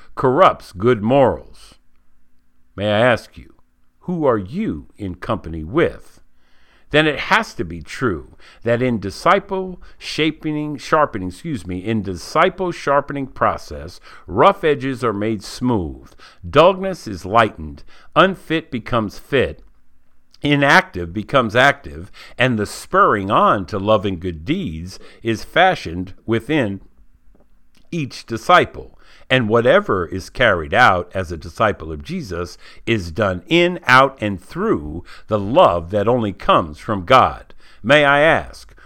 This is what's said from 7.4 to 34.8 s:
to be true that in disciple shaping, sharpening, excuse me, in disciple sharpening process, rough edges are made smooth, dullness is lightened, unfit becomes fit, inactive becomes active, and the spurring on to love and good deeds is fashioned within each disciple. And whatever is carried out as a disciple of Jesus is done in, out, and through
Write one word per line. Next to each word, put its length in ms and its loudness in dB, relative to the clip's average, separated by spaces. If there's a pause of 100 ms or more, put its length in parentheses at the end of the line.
to 100 -8
be 200 -10
true 520 -6 (280)
that 180 0
in 180 0
disciple 800 -2 (200)
shaping, 800 -6
sharpening, 500 -2
excuse 400 -10
me, 100 -6
in 240 -2
disciple 680 -2
sharpening 560 -2
process, 720 -4 (260)
rough 380 2
edges 400 -2
are 100 0
made 300 -4
smooth, 680 -4 (380)
dullness 560 2
is 180 -10
lightened, 600 0 (320)
unfit 560 0
becomes 480 -4
fit, 420 -2 (800)
inactive 720 2
becomes 420 0
active, 560 0 (240)
and 220 2
the 80 0
spurring 640 0
on 380 2
to 100 -6
love 300 2
and 120 -4
good 240 -8
deeds 540 -6 (240)
is 220 -4
fashioned 720 -2 (100)
within 560 -2 (1120)
each 340 -8
disciple. 680 0 (360)
And 160 2
whatever 600 2
is 240 -10
carried 420 0
out 400 4
as 180 -6
a 60 -8
disciple 540 -4
of 120 -12
Jesus 540 -10 (300)
is 240 -2
done 340 -2
in, 380 2
out, 360 4
and 220 -4
through 640 -6 (240)